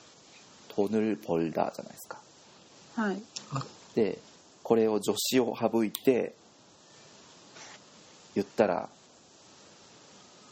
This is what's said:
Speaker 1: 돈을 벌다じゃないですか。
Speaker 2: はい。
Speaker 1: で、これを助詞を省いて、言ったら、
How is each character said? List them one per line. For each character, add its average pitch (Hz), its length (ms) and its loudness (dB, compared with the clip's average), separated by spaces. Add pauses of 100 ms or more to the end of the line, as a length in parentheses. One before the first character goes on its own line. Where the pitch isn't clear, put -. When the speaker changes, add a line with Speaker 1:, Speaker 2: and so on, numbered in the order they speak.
(760)
Speaker 1:
돈 101 140 2
을 107 300 0
벌 82 320 0
다 - 220 0
じ - 60 -12
ゃ - 40 -14
な - 60 -18
い - 20 -18
で - 80 -20
す - 80 -14
か。 - 100 -14 (800)
Speaker 2:
は 214 160 -2
い。 196 100 -6 (720)
Speaker 1:
で、 101 240 2 (460)
こ 120 100 2
れ 110 140 6
を 107 140 2
助 101 140 0
詞 - 240 2
を 117 180 0
省 113 260 2
い 104 80 0
て、 113 420 2 (2000)
言 101 100 2
っ - 20 -8
た - 200 2
ら、 87 220 -2 (1600)